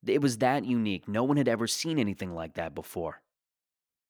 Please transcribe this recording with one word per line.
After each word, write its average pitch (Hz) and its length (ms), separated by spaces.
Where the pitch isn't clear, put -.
It 123 160
was 123 160
that 127 260
unique. 110 440
No 107 160
one 143 120
had 131 120
ever 117 180
seen 160 320
anything 98 360
like 82 200
that 82 200
before. 80 480